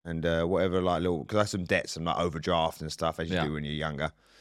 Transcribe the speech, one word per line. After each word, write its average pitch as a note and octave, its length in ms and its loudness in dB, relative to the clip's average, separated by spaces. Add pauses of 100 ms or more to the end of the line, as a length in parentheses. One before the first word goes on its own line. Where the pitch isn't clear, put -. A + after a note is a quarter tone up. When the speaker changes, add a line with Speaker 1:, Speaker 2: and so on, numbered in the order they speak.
Speaker 1:
and, E2 220 -2
uh, E2 200 2
whatever, F2+ 360 2
like, F2 220 2
little, E2+ 200 0
'cause G#2+ 140 -2
I G#2 40 6
had G2+ 80 0
some F#2 160 -2
debts F2 320 0
and, E2 100 -4
like, D2+ 100 0
overdraft E2 640 0
and D#2 100 -6
stuff, D#2+ 280 -2
as E2 100 -4
you F#2 60 0
Speaker 2:
Yeah. E2 100 2
Speaker 1:
do D2 80 -2
when D2+ 100 -4
you're D2 100 -4
younger." D2+ 380 -2 (300)